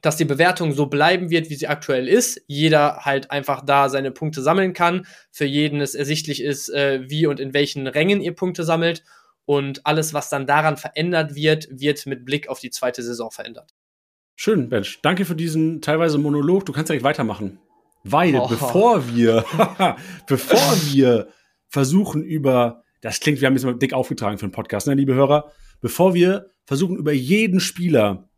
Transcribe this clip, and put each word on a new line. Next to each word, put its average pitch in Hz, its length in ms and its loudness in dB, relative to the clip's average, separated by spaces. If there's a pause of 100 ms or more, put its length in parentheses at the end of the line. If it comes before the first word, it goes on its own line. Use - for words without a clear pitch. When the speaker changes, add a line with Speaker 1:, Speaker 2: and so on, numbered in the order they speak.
Speaker 1:
dass 156 160 -2
die 160 80 2
Bewertung 160 480 2
so 143 100 2
bleiben 165 460 2
wird, 160 180 0
wie 151 60 -8
sie 139 140 -6
aktuell 135 400 -2
ist. 233 380 2
Jeder 147 600 2
halt 139 240 -2
einfach 143 340 -4
da 139 240 4
seine 135 220 -2
Punkte 151 320 -8
sammeln 180 320 2
kann. 180 320 0 (240)
Für - 160 -4
jeden 147 340 0
es 139 140 -4
ersichtlich 147 480 -4
ist, 139 260 -6
äh, 135 400 -2
wie 151 180 0
und 139 140 -2
in 135 140 -8
welchen 143 320 0
Rängen 165 340 0
ihr 170 140 -6
Punkte 180 300 -4
sammelt. 165 380 0 (460)
Und 139 380 -2
alles, 156 260 0
was 147 160 -6
dann 139 160 -4
daran 147 320 2
verändert 156 600 -4
wird, 156 340 0
wird 143 360 -4
mit 127 180 -8
Blick 143 240 -4
auf 131 100 -8
die 123 120 -14
zweite 123 340 -4
Saison 117 260 -8
verändert. 113 400 -18 (640)
Speaker 2:
Schön, 160 340 0
Bench. 107 340 -4
Danke 180 220 0
für 165 120 -4
diesen 160 440 -2
teilweise 156 380 0
Monolog. 147 480 0
Du 143 60 -8
kannst 151 160 -4
direkt 135 160 -2
weitermachen. 107 560 -4 (420)
Weil, 151 320 2
Speaker 1:
Oh. 127 140 0
Speaker 2:
bevor 139 640 2
wir, 113 300 4 (120)
<laughs> - 680 -2
bevor 160 320 2 (320)
wir 123 380 4 (400)
versuchen 151 560 0
über, 131 580 0 (200)
das 110 180 -8
klingt, 147 200 2
wir 135 60 2
haben 131 80 4
jetzt 131 100 0
mal 123 140 -2
dick 131 140 0
aufgetragen 110 460 -4
für 104 100 -6
den - 40 -8
Podcast, 104 360 -6
ne, 139 60 2
liebe 135 200 2
Hörer? 139 380 2 (280)
Bevor 175 320 2
wir 185 380 2 (140)
versuchen, 170 320 -2
über 151 160 -2
jeden 180 480 2
Spieler 175 760 0